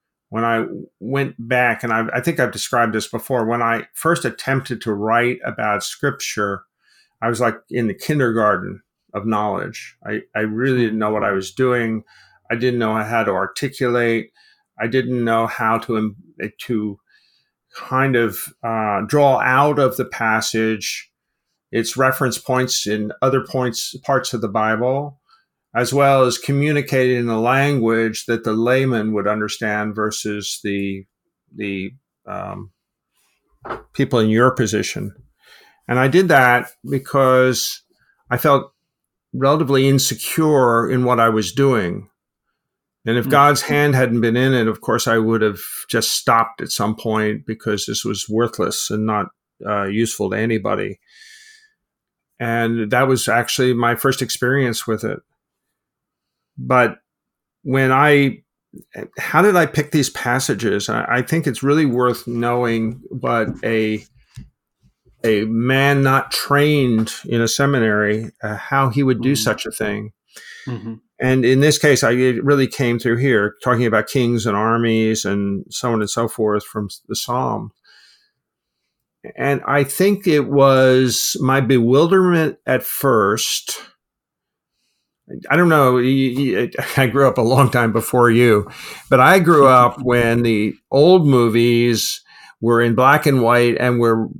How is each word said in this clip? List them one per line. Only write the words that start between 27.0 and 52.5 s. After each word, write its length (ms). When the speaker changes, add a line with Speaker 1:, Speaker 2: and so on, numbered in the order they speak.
Speaker 1:
in 180
a 120
language 840
that 180
the 100
layman 580
would 160
understand 680
versus 680
the, 400
the, 380
um, 440
people 260
in 120
your 200
position. 640
And 120
I 100
did 200
that 440
because 920
I 80
felt 340
relatively 540
insecure 1000
in 140
what 160
I 80
was 240
doing. 560
And 120
if 80
Speaker 2:
Hmm. 60
Speaker 1:
God's 300
hand 320
hadn't 280
been 140
in 180
it, 140
of 140
course, 240
I 120
would 240
have 180
just 240
stopped 500
at 100
some 240
point 500
because 400
this 180
was 240
worthless 600
and 160
not, 200
uh, 180
useful 460
to 80
anybody. 600
And 500